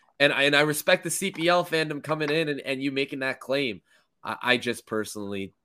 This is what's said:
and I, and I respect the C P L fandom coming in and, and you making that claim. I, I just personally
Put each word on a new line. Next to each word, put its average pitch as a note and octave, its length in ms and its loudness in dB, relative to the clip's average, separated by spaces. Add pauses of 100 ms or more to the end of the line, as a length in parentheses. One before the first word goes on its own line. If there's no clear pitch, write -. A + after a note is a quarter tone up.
(180)
and C#3+ 140 6
I, B2+ 100 2
and C#3+ 140 4
I D3 60 8
respect D#3 420 2
the E3 60 -4
C F#3+ 200 -2
P D#3+ 180 0
L F3 160 4
fandom D#3 380 -2
coming D3+ 280 -2
in D#3 180 0
and, C#3 120 -4
and C3+ 220 -4
you C#3 100 -2
making C#3 280 -4
that C3 200 -4
claim. B2+ 420 -2 (420)
I, A2 180 -6
I B2 140 4
just A#2 300 -6
personally G2+ 640 -6 (120)